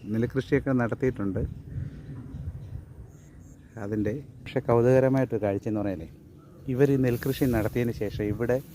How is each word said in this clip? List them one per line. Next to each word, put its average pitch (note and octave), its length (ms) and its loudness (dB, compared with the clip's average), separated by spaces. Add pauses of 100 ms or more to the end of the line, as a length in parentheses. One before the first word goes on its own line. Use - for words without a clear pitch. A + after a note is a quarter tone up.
(140)
നെൽകൃഷിയൊക്കെ B2+ 580 0 (100)
നടത്തിയിട്ടുണ്ട്. A2 600 -2 (2500)
അതിൻ്റെ G#2 300 -2 (300)
പക്ഷേ - 240 -2
കൗതുകകരമായിട്ടൊരു B2+ 760 6
കാഴ്ചയെന്ന് G#2 380 0
പറഞ്ഞാലേ, F2 260 -4 (680)
ഇവർ C3+ 200 6
ഈ C3+ 120 4
നെൽകൃഷി B2+ 400 0 (100)
നടത്തിയതിന് A2+ 460 0
ശേഷം G#2 220 -4 (100)
ഇവിടെ A#2+ 240 0 (180)